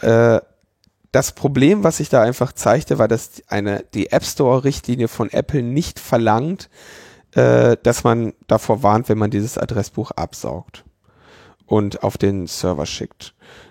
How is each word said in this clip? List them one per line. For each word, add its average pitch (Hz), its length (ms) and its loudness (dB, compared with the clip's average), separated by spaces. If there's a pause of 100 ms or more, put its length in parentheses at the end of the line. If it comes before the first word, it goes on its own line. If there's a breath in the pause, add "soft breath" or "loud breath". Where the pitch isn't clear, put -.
äh, 113 400 4 (720)
das 131 200 0
Problem, 147 520 2
was 165 140 0
sich 151 100 -6
da 123 140 4
einfach 120 300 0
zeigte, 131 460 0
war, 113 80 4
dass - 420 -4
eine, 101 360 -4 (100)
die 101 160 -4
App 135 140 0
Store 131 400 0
Richtlinie 127 440 -2
von 107 220 -6
Apple - 320 -2
nicht 135 380 -4
verlangt, 120 720 0 (600 loud breath)
äh, 123 500 4
dass - 200 0
man 117 300 0 (140)
davor 110 360 0
warnt, 107 260 2
wenn 107 100 0
man 107 120 0
dieses 104 280 -4
Adressbuch - 520 -6
absaugt - 720 -10 (840 soft breath)
und 104 360 -2
auf - 160 -4
den 98 280 -2
Server 76 400 -4
schickt. - 480 -14 (360 loud breath)